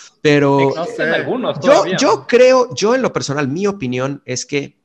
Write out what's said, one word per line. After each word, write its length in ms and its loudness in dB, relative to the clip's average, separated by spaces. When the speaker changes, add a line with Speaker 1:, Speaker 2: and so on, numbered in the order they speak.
Speaker 1:
pero 480 4
Speaker 2:
Existen 280 -6
Speaker 3:
No 60 -2
sé. 40 -2
Speaker 2:
algunos 360 -4
Speaker 1:
yo, 60 -12
Speaker 2:
todavía, 360 2
Speaker 1:
yo 200 2
Speaker 2:
¿no? 100 -18
Speaker 1:
creo, 480 4
yo 200 0
en 60 0
lo 120 -2
personal, 340 -4
mi 200 -4
opinión 580 -4
es 200 -8
que 400 -8